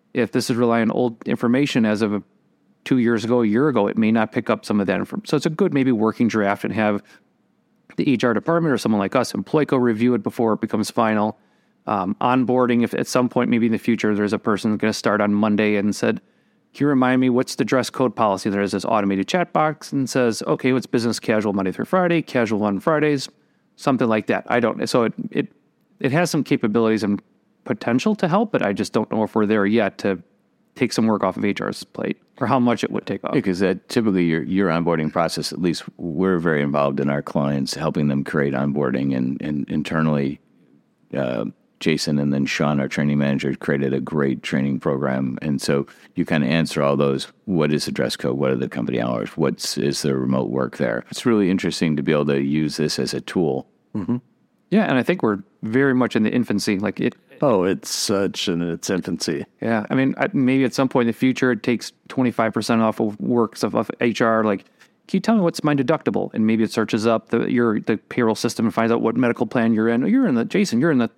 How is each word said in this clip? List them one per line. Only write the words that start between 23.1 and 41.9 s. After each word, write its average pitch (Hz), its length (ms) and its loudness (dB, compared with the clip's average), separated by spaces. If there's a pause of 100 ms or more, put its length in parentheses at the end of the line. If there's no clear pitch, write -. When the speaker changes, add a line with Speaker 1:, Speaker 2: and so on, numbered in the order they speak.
Speaker 1:
something 131 300 0
like 110 200 2
that. 101 200 0
I 120 120 2
don't, - 280 0
so 117 180 2
it, 107 80 -2 (180)
it, - 160 -2 (520)
it 131 120 -2
has 170 180 2
some 147 140 0
capabilities 110 580 2
and 101 180 0 (460)
potential 127 520 0
to 185 100 0
help, 208 240 0
but 95 120 0
I 98 100 2
just 104 200 -4
don't 107 180 -2
know 110 120 0
if 101 100 -4
we're 107 140 2
there 104 180 2
yet 104 340 0
to 95 220 -2 (540)
take 123 180 -2
some 113 140 2
work 104 160 0
off 92 120 0
of 107 80 -6
H 101 180 -2
R's - 220 -6
plate - 340 -8 (220)
or 127 60 -2
how 131 140 2
much 120 240 0
it - 80 -2
would - 160 -6
take - 180 -6
off. - 80 -6
Speaker 2:
Yeah, 135 80 0
'cause 95 180 0
that 92 300 0
typically 98 360 2
your, 80 180 2
your 95 260 0
onboarding 80 420 0
process, 82 400 -2
at - 80 -8
least 85 240 0 (140)
we're 87 400 0
very 80 240 2
involved 71 380 0
in 71 100 0
our 71 140 -2
clients, 71 500 -2
helping 73 340 -2
them 69 160 0
create 71 300 -2
onboarding 67 640 -2
and, 64 240 -4
and 73 260 -4
internally, 76 720 -2 (800)
uh, 62 280 -2 (340)
Jason 78 400 0